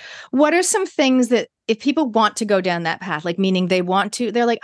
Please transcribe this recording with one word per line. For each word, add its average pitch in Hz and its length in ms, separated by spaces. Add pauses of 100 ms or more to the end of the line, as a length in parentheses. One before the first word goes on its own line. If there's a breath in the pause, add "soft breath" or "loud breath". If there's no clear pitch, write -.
(320 loud breath)
What 302 220
are 359 100
some 381 220
things 262 420
that 226 220 (180)
if 220 120
people 294 300
want 214 280
to 233 80
go 202 140
down 175 240
that 165 160
path, 165 240
like, 175 160
meaning 185 280
they 185 140
want 190 320
to, 233 180
they're 240 140
like, 233 180